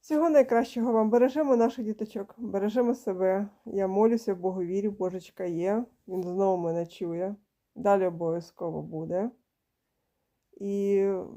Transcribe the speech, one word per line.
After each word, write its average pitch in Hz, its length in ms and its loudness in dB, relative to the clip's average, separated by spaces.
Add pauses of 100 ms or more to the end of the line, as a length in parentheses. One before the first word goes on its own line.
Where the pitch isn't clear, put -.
Всього 311 300 0
найкращого 240 640 4
вам. 220 180 4
Бережемо 254 460 4
наших 233 280 2
діточок, 214 540 -8
бережемо 214 560 0
себе. 190 540 -2 (160)
Я 196 220 -2
молюся, 220 480 2
в 180 40 -10
Богу 185 240 -2
вірю, 196 280 -2
Божечка 185 540 -8
є. 185 400 -2 (240)
Він 185 140 -6
знову 185 400 0
мене 170 240 -2
чує. 175 500 -6 (380)
Далі 202 320 2
обов'язково 165 760 -4
буде. 165 480 -4 (1200)
І 202 540 0 (300)